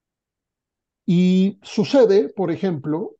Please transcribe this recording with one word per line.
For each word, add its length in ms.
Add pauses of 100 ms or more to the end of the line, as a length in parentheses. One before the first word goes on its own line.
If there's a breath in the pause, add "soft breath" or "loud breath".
(1080)
Y 560
sucede, 640
por 220
ejemplo, 680